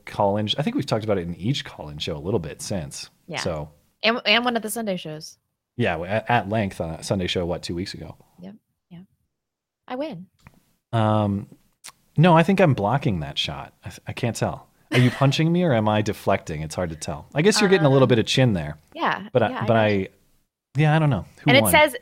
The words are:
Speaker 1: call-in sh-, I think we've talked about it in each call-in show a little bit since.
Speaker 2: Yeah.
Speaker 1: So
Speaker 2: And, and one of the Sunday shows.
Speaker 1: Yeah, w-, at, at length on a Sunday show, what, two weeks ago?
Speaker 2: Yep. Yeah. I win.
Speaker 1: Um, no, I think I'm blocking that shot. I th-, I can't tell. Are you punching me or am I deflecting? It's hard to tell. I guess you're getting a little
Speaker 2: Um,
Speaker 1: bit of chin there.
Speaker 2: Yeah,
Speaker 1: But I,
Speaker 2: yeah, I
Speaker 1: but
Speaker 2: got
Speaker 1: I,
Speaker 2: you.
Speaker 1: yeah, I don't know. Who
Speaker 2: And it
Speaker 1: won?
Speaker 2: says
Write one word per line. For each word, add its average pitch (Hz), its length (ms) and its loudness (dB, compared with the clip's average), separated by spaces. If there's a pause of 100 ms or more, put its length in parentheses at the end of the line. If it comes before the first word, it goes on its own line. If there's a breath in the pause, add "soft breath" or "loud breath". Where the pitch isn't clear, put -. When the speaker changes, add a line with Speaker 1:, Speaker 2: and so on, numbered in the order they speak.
Speaker 1:
call-in 104 420 0
sh-, - 100 -4
I - 40 -2
think 196 140 -4
we've 135 100 -4
talked 110 180 -2
about 104 140 0
it 85 100 -6
in 87 80 -8
each 101 300 -4
call-in 73 320 -14
show - 180 -8
a - 40 -10
little 180 200 -2
bit 156 220 -10
since. - 480 -10 (180)
Speaker 2:
Yeah. 156 120 -8
Speaker 1:
So 92 300 -6 (340)
Speaker 2:
And, 233 220 0
and 233 200 0
one 247 100 -2
of 220 80 -6
the 214 60 -10
Sunday 214 260 -6
shows. 156 420 -12 (380)
Speaker 1:
Yeah, 101 180 -2
w-, 85 160 -6
at, 110 200 -2
at 113 200 2
length 104 300 -4
on 82 120 -6
a 80 120 -10
Sunday 95 240 -2
show, 90 180 -2
what, 85 180 -6
two 90 120 -8
weeks 90 180 -8
ago? - 220 -16 (240)
Speaker 2:
Yep. 196 160 -20 (340)
Yeah. 175 100 -20 (880)
I 254 80 -10
win. 254 320 -10 (680)
Speaker 1:
Um, 107 540 0 (680)
no, 165 180 8
I 165 80 6
think 196 180 2
I'm 156 120 6
blocking 127 480 0
that 71 160 -8
shot. 139 360 -8 (100)
I 95 60 -14
th-, - 180 -16
I 104 60 -10
can't 117 220 -6
tell. - 320 -4 (240)
Are 123 80 4
you 123 100 6
punching 139 420 2
me 180 120 2
or 160 100 2
am 110 140 2
I 107 140 4
deflecting? 95 600 -2
It's 78 140 -8
hard 90 140 -4
to 80 80 -10
tell. 147 360 -10
I 147 80 0
guess 208 200 4
you're 202 80 2
getting 180 160 4
a 139 40 6
little 131 140 6
Speaker 2:
Um, 117 60 6
Speaker 1:
bit 117 100 4
of 107 60 0
chin 127 280 2
there. 76 240 -4 (160)
Speaker 2:
Yeah, 214 380 -4
Speaker 1:
But - 120 2
I, 208 60 2
Speaker 2:
yeah, 254 80 -6
I - 40 -6
Speaker 1:
but 104 60 -2
Speaker 2:
got 113 100 4
Speaker 1:
I, 107 100 4
Speaker 2:
you. 101 200 0 (680)
Speaker 1:
yeah, 151 200 4
I 160 40 4
don't 151 100 4
know. 107 160 0 (180)
Who 220 60 2
Speaker 2:
And 254 80 6
it - 60 6
Speaker 1:
won? - 80 4
Speaker 2:
says 302 300 6